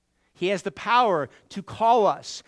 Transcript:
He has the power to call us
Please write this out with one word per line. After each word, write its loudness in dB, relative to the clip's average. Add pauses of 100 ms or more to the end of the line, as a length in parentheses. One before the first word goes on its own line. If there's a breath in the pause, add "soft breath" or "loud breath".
(360)
He -2
has -2
the -8
power 0 (220 loud breath)
to -10
call 2
us -6